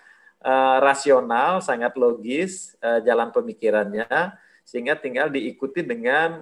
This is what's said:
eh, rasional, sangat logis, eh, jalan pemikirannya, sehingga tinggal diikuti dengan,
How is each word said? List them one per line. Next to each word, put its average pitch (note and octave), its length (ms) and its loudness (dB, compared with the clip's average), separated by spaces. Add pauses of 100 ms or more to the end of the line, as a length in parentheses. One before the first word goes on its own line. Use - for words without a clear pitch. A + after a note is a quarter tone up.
(420)
eh, C3 400 4
rasional, C3+ 800 2
sangat A#2+ 320 -2
logis, B2 880 -2
eh, A#2 240 0
jalan A#2 240 2
pemikirannya, A2+ 1040 -2 (320)
sehingga B2 320 -4
tinggal C3+ 320 -4
diikuti C3+ 560 -6
dengan, C#3+ 560 -2